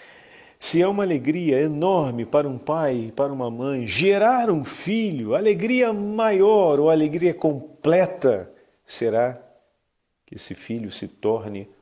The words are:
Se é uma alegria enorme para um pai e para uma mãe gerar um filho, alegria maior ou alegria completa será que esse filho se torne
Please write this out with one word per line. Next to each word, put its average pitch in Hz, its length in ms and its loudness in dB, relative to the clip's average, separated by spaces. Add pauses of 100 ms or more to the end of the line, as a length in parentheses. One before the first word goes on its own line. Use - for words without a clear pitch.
(580)
Se - 220 0
é 180 80 4
uma 202 140 -2
alegria 156 580 0
enorme 151 640 0
para 147 240 0
um 131 80 -6
pai 135 520 -4
e 113 40 -14
para 139 180 -2
uma 127 200 -6
mãe 123 360 -6
gerar 202 640 2
um 151 140 0
filho, 170 720 -4
alegria 214 580 2
maior 208 880 4
ou 151 80 4
alegria 160 460 2
completa 147 1160 0 (360)
será 120 520 -2 (880)
que - 120 -20
esse - 180 -12
filho 113 360 -10
se - 160 -12
torne 104 600 -6 (140)